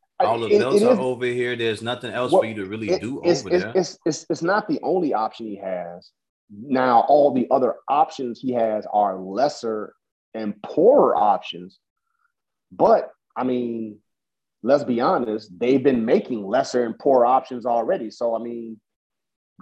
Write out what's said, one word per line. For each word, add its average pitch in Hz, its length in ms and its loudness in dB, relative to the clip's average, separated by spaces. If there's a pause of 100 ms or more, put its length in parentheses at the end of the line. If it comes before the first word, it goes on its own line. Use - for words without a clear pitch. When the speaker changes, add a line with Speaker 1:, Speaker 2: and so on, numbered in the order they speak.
(200)
Speaker 1:
I, - 60 2
Speaker 2:
all 117 120 2
the 117 80 -4
Speaker 1:
it, - 140 6
Speaker 2:
belts 135 200 4
Speaker 1:
it 220 60 4
Speaker 2:
are 254 60 8
Speaker 1:
is. 226 80 2
Speaker 2:
over 123 260 -2
here. 123 300 -2
There's 113 260 -2
nothing 120 300 -6
else 123 180 -2
Speaker 1:
Well, 170 120 4
Speaker 2:
for 113 40 -4
you 110 80 -6
to 101 120 -6
really 107 240 -6
Speaker 1:
it, 92 120 -2
Speaker 2:
do 123 220 -8
Speaker 1:
it's, 170 160 2
Speaker 2:
over 170 140 -4
Speaker 1:
it's, 180 100 0
Speaker 2:
there. 170 100 -10
Speaker 1:
it's, 185 320 -4
it's, 156 240 -4
it's 160 120 -6
not 202 260 0
the 147 160 -2
only 156 280 0
option 110 340 -4
he 104 100 -10
has. 90 540 -10 (380)
Now, 127 600 2
all 143 260 4
the 127 160 0
other 127 240 2 (140)
options 139 520 -2
he 127 120 -4
has 110 400 0
are 101 260 2
lesser 107 760 -4 (380)
and 110 300 -8
poorer 196 540 4
options. 92 640 -2 (920)
But, 185 400 2 (260)
I 120 80 -4
mean, 120 540 -4 (680)
let's 135 200 2
be 117 160 -2
honest, 120 580 -2
they've 127 240 2
been 123 220 2
making 113 400 0
lesser 120 400 0
and 110 140 -6
poorer 127 280 4
options 127 400 0
already. 120 440 -2
So, 117 240 -4
I 110 60 -4
mean, 117 400 -12 (800)